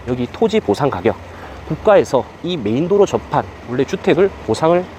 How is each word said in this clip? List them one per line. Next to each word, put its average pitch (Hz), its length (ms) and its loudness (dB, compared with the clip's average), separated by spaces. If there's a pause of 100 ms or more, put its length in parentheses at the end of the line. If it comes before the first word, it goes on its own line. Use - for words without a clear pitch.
여기 123 240 -2
토지 220 280 2
보상 - 280 0
가격, 95 280 0 (520)
국가에서 143 560 4 (180)
이 175 140 -4
메인도로 156 480 2
접한 123 400 0 (240)
원래 127 160 0
주택을 185 460 2 (160)
보상을 165 360 2 (160)